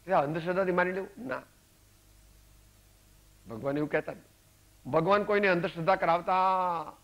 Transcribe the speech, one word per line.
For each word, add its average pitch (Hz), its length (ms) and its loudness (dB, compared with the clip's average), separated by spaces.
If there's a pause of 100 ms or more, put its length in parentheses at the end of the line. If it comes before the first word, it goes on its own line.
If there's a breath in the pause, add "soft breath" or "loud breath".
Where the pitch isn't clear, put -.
એટલે 185 140 -4
અંધશ્રદ્ધાથી 175 580 0
માની 180 200 2
લેવું? 190 340 -10
ના. - 160 -8 (2000)
ભગવાન 135 260 -4
એવું 151 120 -2
કહેતા 151 240 -4
નથી. - 800 -20
ભગવાન 180 320 4
કોઈને 202 260 2
અંધશ્રદ્ધા 175 480 2
કરાવતા 180 960 0 (120)